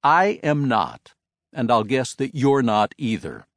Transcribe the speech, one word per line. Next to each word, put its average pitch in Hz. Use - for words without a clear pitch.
I 180
am 147
not, 90
and 120
I'll 113
guess 127
that 135
you're 139
not 107
either. 101